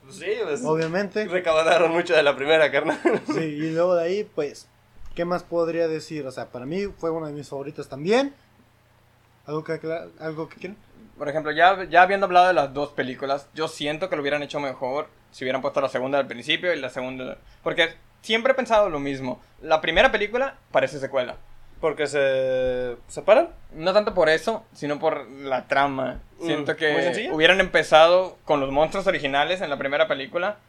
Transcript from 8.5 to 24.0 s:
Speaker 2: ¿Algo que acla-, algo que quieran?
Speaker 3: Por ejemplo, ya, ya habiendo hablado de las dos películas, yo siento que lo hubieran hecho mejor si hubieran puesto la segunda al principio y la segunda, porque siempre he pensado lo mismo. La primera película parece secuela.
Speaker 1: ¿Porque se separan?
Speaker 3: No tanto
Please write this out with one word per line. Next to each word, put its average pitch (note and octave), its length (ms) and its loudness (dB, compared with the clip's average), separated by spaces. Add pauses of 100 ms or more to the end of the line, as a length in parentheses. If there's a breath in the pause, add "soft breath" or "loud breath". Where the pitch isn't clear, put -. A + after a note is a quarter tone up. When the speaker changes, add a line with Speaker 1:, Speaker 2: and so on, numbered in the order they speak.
Speaker 2:
¿Algo D#3 180 -6
que E3 80 -6
acla-, D#3+ 360 -6 (120)
algo D#3+ 280 -8
que - 80 -20
quieran? F#3+ 200 -12 (420)
Speaker 3:
Por D3 100 -6
ejemplo, D3+ 240 -4
ya, F3+ 320 4
ya E3 180 6
habiendo G3 240 2
hablado F3+ 220 6
de F#3 60 2
las C#3 180 0
dos C#3+ 200 -4
películas, C3+ 600 -6
yo D#3 140 -4
siento D3+ 400 -6
que F3+ 80 -2
lo D3 60 -4
hubieran C#3+ 200 -2
hecho C#3+ 180 -8
mejor C3+ 480 -6 (240)
si - 120 -12
hubieran B2+ 180 -2
puesto C#3+ 180 -2
la C#3 80 0
segunda C3 300 -2
al C3 80 0
principio D#3 460 -2
y D3+ 80 -4
la C3 80 -8
segunda, C3 500 -10 (240 soft breath)
porque E3 320 -2 (280)
siempre A3 300 0
he - 20 4
pensado A3 340 2
lo D#3 120 -4
mismo. C3+ 400 -8 (220 soft breath)
La D#3 180 2
primera F3+ 300 2
película A3 460 -2 (160)
parece C3+ 260 0
secuela. B2+ 380 -4 (440)
Speaker 1:
¿Porque D3 260 -2
se B2+ 920 0 (120)
separan? B3+ 400 4 (240)
Speaker 3:
No E3+ 220 -2
tanto G#3 180 2